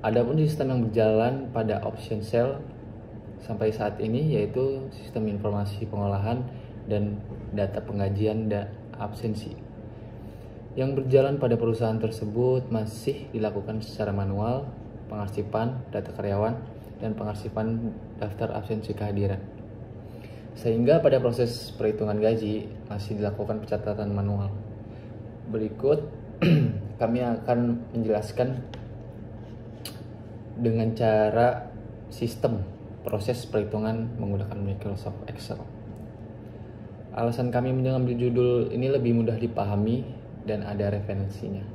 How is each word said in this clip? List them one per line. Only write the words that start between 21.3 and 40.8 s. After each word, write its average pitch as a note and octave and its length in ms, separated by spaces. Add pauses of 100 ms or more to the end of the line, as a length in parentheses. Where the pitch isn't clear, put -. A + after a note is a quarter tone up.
perhitungan G#2+ 480
gaji G#2+ 480 (240)
masih G#2 240
dilakukan G#2 480
pencatatan G#2 480
manual. G2+ 400 (1040)
Berikut C3 480 (480)
<clears throat> B2 500
kami A#2+ 220
akan A#2+ 560 (160)
menjelaskan A2+ 640 (2000)
dengan A2+ 400
cara A2 720 (400)
sistem A2+ 560 (400)
proses A#2 400
perhitungan A2 720
menggunakan G2+ 400
Microsoft G2 720
Excel. - 320 (1500)
Alasan A#2 400
kami B2+ 160
mengambil B2+ 480
judul B2 560
ini B2+ 160
lebih A#2+ 240
mudah A2+ 240
dipahami A2 640 (400)
dan G3+ 240
ada G3+ 240